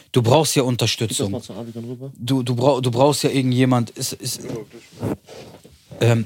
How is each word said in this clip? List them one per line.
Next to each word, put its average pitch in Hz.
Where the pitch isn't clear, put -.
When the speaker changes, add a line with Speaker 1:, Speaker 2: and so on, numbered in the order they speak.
Speaker 1:
Du 123
brauchst 135
ja 143
Speaker 2:
Gib -
das 127
Speaker 1:
Unterstützung. 110
Speaker 2:
mal 117
zu -
Avi 117
dann 117
rüber. 127
Speaker 1:
Du, 131
du, 123
brau-, 131
du 127
brauchst 135
ja 147
irgendjemand. 127
Ist, -
ist, -
ähm, 117